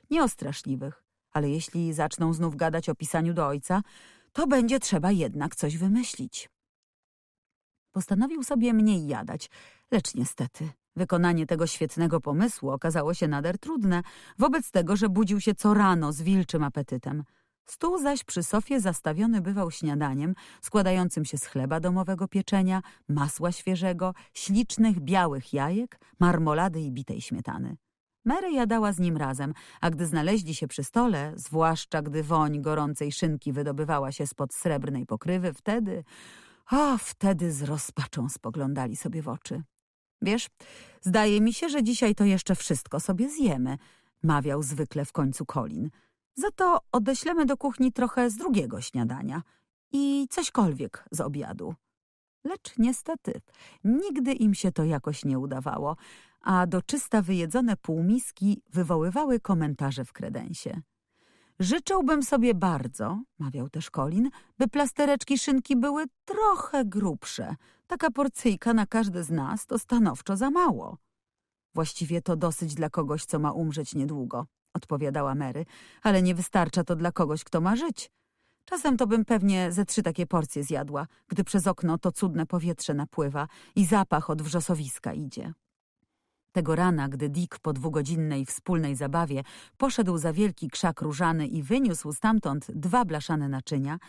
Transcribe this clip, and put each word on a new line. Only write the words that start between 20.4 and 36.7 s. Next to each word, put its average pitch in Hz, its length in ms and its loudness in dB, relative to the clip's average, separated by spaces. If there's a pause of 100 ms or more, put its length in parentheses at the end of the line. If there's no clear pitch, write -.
składającym 185 640 0
się 147 120 -6
z - 80 -6
chleba 139 340 -2
domowego 180 480 -2
pieczenia, 190 540 2 (280)
masła 147 420 0
świeżego, 185 640 -2 (200)
ślicznych 220 640 2
białych 156 540 2
jajek, 170 460 -2 (200)
marmolady 165 600 4
i 143 100 -4
bitej 131 300 -8
śmietany. - 560 -8 (480)
Mary 349 260 0
jadała 226 400 2
z 170 80 -2
nim 175 180 2
razem, 139 360 -4 (280)
a 170 80 2
gdy 160 160 -2
znaleźli 160 500 0
się 151 120 -6
przy 139 160 -6
stole, 160 520 0
zwłaszcza 160 640 0
gdy 151 220 -2
woń 151 380 2
gorącej 151 500 -2
szynki 147 420 -2
wydobywała 143 580 -2
się 147 160 -6
spod - 260 -6
srebrnej 139 520 -2
pokrywy, 175 480 -2
wtedy, 202 500 -4 (680)